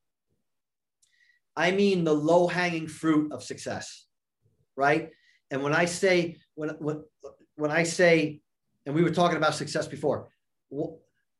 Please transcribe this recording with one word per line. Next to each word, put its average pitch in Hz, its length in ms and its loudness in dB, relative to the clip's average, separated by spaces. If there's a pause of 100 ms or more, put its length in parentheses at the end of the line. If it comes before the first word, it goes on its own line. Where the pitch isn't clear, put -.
(1600)
I 170 120 2
mean 196 340 2
the 156 80 4
low-hanging 170 760 2
fruit 151 440 0
of 123 100 -12
success, - 640 -12 (720)
right? 147 320 0 (420)
And 139 120 -4
when 143 100 -2
I 170 140 2
say, 175 500 0 (180)
when, 156 140 -8 (120)
when, 151 220 -6 (520)
when 151 160 -2
I 165 140 2
say, 165 580 2 (420)
and 139 100 -6
we 170 80 2
were 165 80 2
talking 170 280 2
about 151 160 2
success 147 340 -6
before, 131 400 -4 (420)
wh-, 143 280 -8 (420)